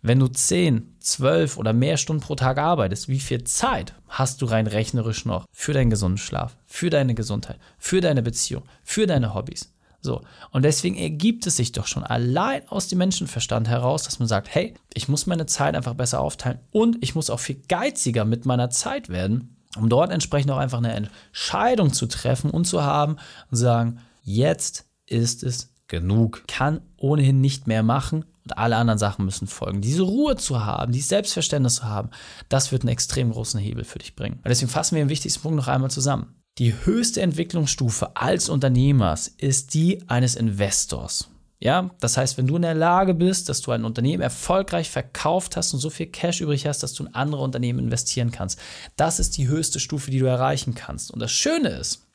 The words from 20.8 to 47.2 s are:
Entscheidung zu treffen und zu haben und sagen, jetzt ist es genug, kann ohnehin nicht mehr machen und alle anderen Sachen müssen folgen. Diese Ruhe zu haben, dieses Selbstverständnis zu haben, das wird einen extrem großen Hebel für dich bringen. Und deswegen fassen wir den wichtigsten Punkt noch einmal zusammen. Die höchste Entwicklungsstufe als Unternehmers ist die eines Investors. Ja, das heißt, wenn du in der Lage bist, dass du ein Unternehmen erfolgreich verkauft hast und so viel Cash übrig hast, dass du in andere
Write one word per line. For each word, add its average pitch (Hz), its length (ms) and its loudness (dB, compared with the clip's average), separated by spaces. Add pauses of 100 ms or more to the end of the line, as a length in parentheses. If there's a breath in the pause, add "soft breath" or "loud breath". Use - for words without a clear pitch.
Entscheidung 190 1000 0
zu - 140 -2
treffen 123 440 -2
und 165 140 0
zu 175 180 0
haben 147 360 2 (340 loud breath)
und 120 60 0
sagen, 117 420 2 (240 loud breath)
jetzt 135 640 0 (200)
ist 117 380 -2
es - 300 -6 (160)
genug, 101 580 2
kann 151 320 0 (160)
ohnehin 135 460 4
nicht 135 260 0
mehr 110 160 2
machen 139 400 0 (220)
und - 120 -8
alle 113 200 2
anderen 113 220 4
Sachen 101 260 0
müssen 95 220 -4
folgen. - 340 -4
Diese 143 220 2
Ruhe 262 340 2
zu 120 260 -2
haben, 113 300 -2
dieses 135 160 -2
Selbstverständnis 151 680 0
zu - 80 -6
haben, 110 260 -4 (380 loud breath)
das 135 240 0
wird 127 120 0
einen 123 100 2
extrem 120 380 0
großen 110 280 -4
Hebel 107 240 -4
für - 160 -12
dich - 160 -18
bringen. - 220 -6
Und - 100 -10
deswegen 123 240 2
fassen 156 240 0
wir 151 80 2
den 139 60 2
wichtigsten - 320 -2
Punkt 156 160 0
noch 131 100 0
einmal 131 240 2
zusammen. 131 440 -2 (220)
Die 117 160 4 (100)
höchste 226 380 2
Entwicklungsstufe 151 960 -2
als 170 320 0
Unternehmers 127 800 4
ist - 440 -2
die 175 360 2
eines 123 260 2
Investors. 98 920 -2 (300)
Ja, 180 320 2 (100)
das 117 160 0
heißt, 131 200 0
wenn 127 100 2
du 151 100 2
in 175 60 2
der 165 120 0
Lage 175 380 4
bist, 180 340 2
dass 135 140 -2
du 135 100 -4
ein 113 140 0
Unternehmen 123 360 0
erfolgreich 170 680 0
verkauft - 640 -2
hast 165 180 -2
und 139 60 -2
so 151 100 -4
viel 165 180 -8
Cash 175 340 -2
übrig 147 260 0
hast, 147 160 -4
dass 143 100 -6
du 139 120 -8
in - 100 -12
andere 135 280 -2